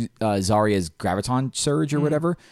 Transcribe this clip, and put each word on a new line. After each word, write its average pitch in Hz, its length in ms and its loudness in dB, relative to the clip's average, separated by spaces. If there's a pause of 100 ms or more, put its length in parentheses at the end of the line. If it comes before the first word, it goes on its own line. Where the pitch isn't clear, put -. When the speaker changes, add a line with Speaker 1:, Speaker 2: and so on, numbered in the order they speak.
(200)
Speaker 1:
uh, 107 140 0
Zarya's 101 560 2
Graviton 123 680 -2
Surge 147 380 -2
or - 20 0
Speaker 2:
Mm-hmm. 143 80 0
Speaker 1:
whatever, 156 320 0 (160)